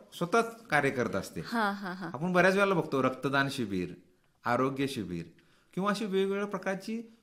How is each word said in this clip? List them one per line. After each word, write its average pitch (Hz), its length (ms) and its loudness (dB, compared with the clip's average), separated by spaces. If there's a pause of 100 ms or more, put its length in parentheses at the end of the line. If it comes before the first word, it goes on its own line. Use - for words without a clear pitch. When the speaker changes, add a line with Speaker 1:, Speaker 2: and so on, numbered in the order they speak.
(120)
Speaker 1:
स्वतःच 226 540 0
कार्य 139 240 4
करत 120 240 0
असते. 92 300 -4
Speaker 2:
हां, 214 300 -2
हां, 196 200 -8
हां. 185 180 -10
Speaker 1:
आपण 170 200 -2
बऱ्याच 180 220 6
वेळेला 196 200 4
बघतो 135 280 0
रक्तदान 135 480 2
शिबिर, 95 440 -2 (500)
आरोग्य 131 420 2
शिबिर 87 380 -4 (500)
किंवा 196 160 0
अशी 208 140 -2
वेगवेगळ्या 196 420 0
प्रकारची 202 760 -6